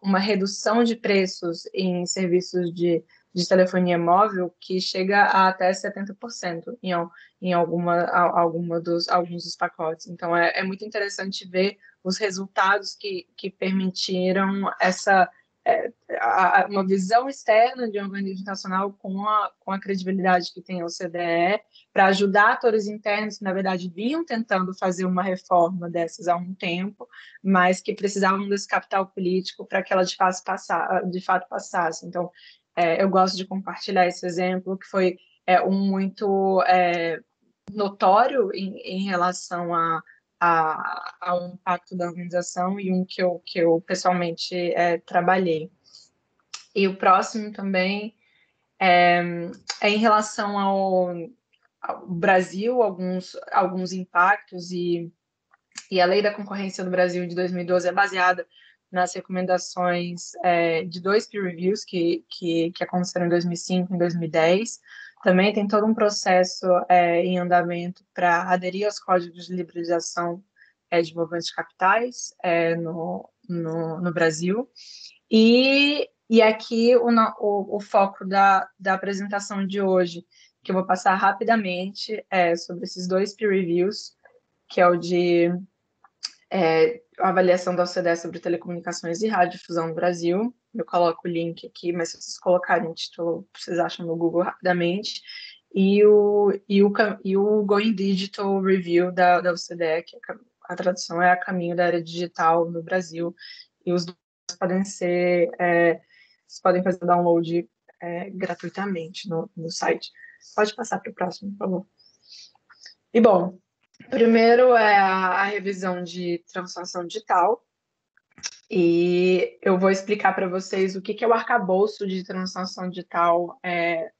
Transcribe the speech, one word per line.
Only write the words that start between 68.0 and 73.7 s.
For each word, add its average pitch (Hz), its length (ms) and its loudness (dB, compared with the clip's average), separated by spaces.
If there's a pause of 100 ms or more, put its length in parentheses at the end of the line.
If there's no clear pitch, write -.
pra 180 380 0
aderir 180 340 -2
aos 208 140 -2
códigos 175 480 -2
de 180 80 -10
liberalização, 170 880 -4 (480)
é, 170 100 2
de 160 140 -2
movimentos 170 320 -4
de - 80 -10
capitais, 208 880 -2
é, 170 320 2
no, 170 560 -8 (180)
no, 165 520 -6